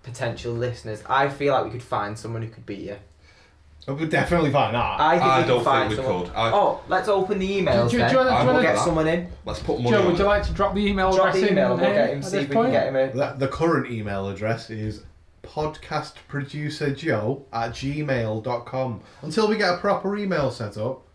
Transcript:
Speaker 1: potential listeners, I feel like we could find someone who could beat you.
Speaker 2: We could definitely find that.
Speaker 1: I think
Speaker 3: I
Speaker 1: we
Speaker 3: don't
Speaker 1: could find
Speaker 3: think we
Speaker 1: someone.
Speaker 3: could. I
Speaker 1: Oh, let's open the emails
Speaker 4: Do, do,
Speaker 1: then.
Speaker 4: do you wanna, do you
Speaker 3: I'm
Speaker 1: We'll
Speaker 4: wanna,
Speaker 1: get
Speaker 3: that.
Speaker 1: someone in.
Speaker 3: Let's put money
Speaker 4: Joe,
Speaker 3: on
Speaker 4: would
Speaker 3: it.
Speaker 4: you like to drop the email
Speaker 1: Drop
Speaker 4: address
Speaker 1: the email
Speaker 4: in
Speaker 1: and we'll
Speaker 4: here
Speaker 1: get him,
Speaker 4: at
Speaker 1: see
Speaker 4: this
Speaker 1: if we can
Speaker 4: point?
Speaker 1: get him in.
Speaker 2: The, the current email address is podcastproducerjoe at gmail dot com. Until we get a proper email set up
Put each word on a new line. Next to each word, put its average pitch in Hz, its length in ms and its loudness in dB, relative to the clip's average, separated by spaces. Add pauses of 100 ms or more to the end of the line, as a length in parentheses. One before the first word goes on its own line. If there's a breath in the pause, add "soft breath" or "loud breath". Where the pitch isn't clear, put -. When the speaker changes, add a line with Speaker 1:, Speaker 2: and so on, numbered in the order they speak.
Speaker 1:
potential 120 520 -6
listeners, 117 520 -6
I 139 220 2
feel 143 240 0
like - 140 2
we - 40 -8
could 117 120 -10
find 104 360 -4
someone 113 220 -8
who 113 80 -8
could - 160 -18
beat 98 160 -10
you. 101 160 -10 (920 soft breath)
Speaker 2:
We 139 100 -6
could 156 140 -4
definitely 160 400 2
find 135 240 2
that. - 240 -2
Speaker 1:
I 160 200 4
think - 120 2
Speaker 3:
I 131 120 6
Speaker 1:
we - 40 2
Speaker 3:
don't 123 120 4
Speaker 1:
could 117 60 0
find 123 260 2
Speaker 3:
think 104 100 -2
we - 60 -2
Speaker 1:
someone. 90 200 -2
Speaker 3:
could. - 80 -10
I 113 180 0
Speaker 1:
Oh, - 360 2
let's 185 200 0
open 190 300 2
the 190 220 -2
emails - 300 4
Speaker 4:
Do, 240 80 2
do, - 0 -
Speaker 1:
then. 240 100 4
Speaker 4:
do 254 40 4
you 262 60 6
wanna, 254 120 4
do 247 40 4
you - 60 2
Speaker 3:
I'm 247 60 4
Speaker 1:
We'll 254 80 4
Speaker 4:
wanna, 254 120 4
Speaker 1:
get - 100 4
Speaker 3:
that. - 80 2
Speaker 1:
someone 160 240 2
in. 175 200 0 (160)
Speaker 3:
Let's - 160 -8
put - 180 -2
money 233 120 2
Speaker 4:
Joe, 214 100 6
Speaker 3:
on 180 60 4
Speaker 4:
would 165 80 4
Speaker 3:
it. - 60 0
Speaker 4:
you 196 40 4
like 202 200 4
to - 100 -2
drop 202 200 0
the 202 120 0
email 190 280 2
Speaker 1:
Drop 185 140 4
Speaker 4:
address 190 160 2
Speaker 1:
the 202 80 4
email 135 140 4
Speaker 4:
in 127 60 2
Speaker 1:
and 127 100 0
we'll - 80 4
Speaker 4:
here 151 160 2
Speaker 1:
get 135 80 0
him, 143 60 -4
Speaker 4:
at 139 40 -8
Speaker 1:
see - 60 -6
Speaker 4:
this 143 140 0
Speaker 1:
if 143 40 -6
we 143 60 -4
can 156 80 4
Speaker 4:
point? 254 100 2
Speaker 1:
get - 160 2
him 135 80 -2
in. 131 220 0
Speaker 2:
The, - 200 -2
the 135 100 0
current 156 440 0
email 98 380 -4
address 110 400 -4
is 107 320 -8 (1080)
podcastproducerjoe 139 1300 -4 (100)
at 117 200 -4
gmail 127 680 -2
dot 120 240 -6
com. 127 340 -4 (220 loud breath)
Until 208 260 0
we 220 80 2
get 180 180 0
a 180 40 -6
proper 202 380 0
email 170 340 -2
set 104 260 -10
up 120 260 -6 (120)